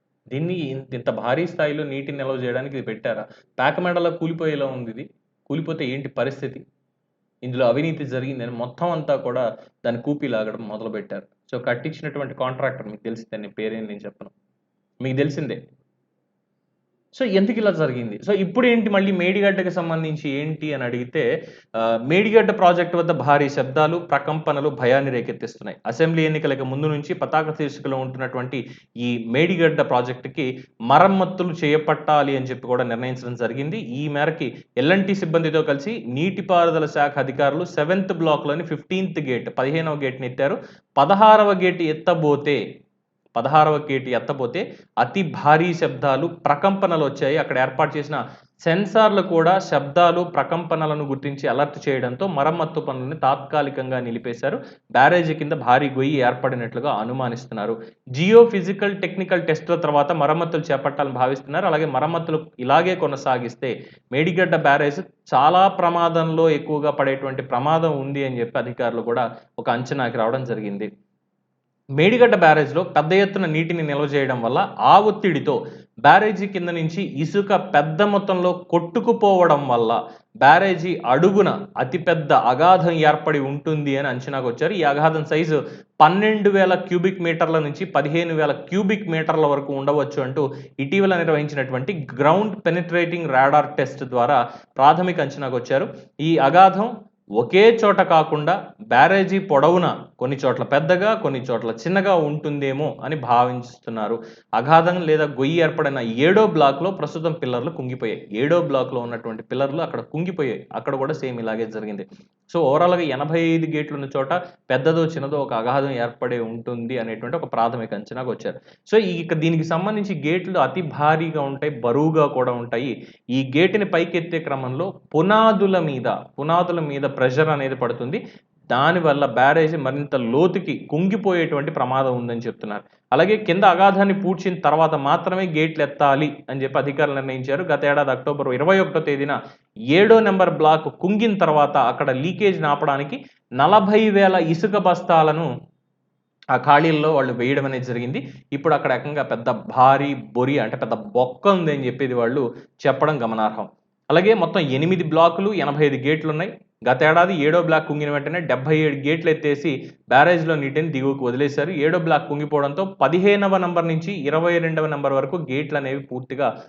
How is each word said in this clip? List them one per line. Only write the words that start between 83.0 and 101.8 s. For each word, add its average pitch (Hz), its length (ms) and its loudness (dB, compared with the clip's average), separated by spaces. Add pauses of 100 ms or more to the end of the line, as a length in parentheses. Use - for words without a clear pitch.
ఉంటుంది 139 580 -2
అని 143 100 -2
అంచనాకు 131 400 -6
వచ్చారు. 151 260 -2
ఈ 185 100 0
అగాధం 151 420 2
సైజు 156 400 0 (360)
పన్నెండు 202 480 4
వేల 190 240 4
క్యూబిక్ 180 480 -2
మీటర్ల 165 380 0
నుంచి 147 260 -4
పదిహేను 165 500 0
వేల 151 160 0
క్యూబిక్ 196 580 -2
మీటర్ల 160 360 0
వరకు 143 280 0
ఉండవచ్చు 139 500 -2
అంటూ 131 320 -4 (240)
ఇటీవల 190 380 0
నిర్వహించినటువంటి 147 920 -2 (120)
గ్రౌండ్ 185 460 2
పెనిట్రేటింగ్ 170 640 -2
రాడార్ 135 480 4
టెస్ట్ 135 260 -4
ద్వారా 123 460 0 (280)
ప్రాథమిక 160 420 4
అంచనాకు 135 360 -4
వచ్చారు. 135 380 -2 (260)
ఈ 165 180 2
అగాధం 185 600 6 (340)
ఒకే 214 380 6
చోట 214 320 4
కాకుండా 160 640 2 (140)
బ్యారేజీ 170 580 4
పొడవునా 160 640 2 (140)
కొన్ని 131 180 -4
చోట్ల 127 260 0
పెద్దగా, 180 500 2
కొన్ని 156 280 -4
చోట్ల 117 280 -4
చిన్నగా 185 460 0